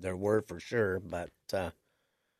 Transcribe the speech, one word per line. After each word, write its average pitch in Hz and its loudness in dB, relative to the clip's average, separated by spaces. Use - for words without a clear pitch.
there 92 -2
were 104 4
for 85 -10
sure, 98 0
but, 85 -6
uh, 92 0